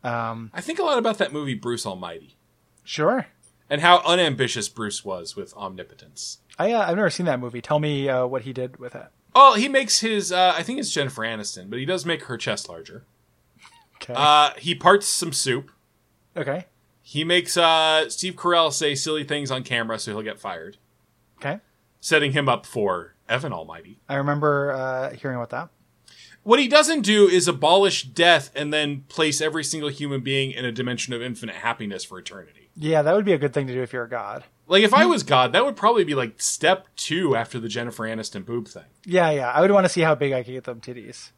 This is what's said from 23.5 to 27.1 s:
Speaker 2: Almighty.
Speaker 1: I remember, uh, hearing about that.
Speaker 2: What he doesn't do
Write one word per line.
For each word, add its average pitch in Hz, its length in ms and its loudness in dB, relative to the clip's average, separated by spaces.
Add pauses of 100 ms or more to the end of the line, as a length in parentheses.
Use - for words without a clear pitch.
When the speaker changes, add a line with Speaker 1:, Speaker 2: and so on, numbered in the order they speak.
Speaker 2:
Almighty. 85 540 -14
Speaker 1:
I 143 80 -4
remember, 143 560 0
uh, 131 420 -4
hearing 127 220 -8
about 120 140 -8
that. 147 200 -10 (720)
Speaker 2:
What 240 160 4
he 269 100 2
doesn't 302 320 4
do 208 260 6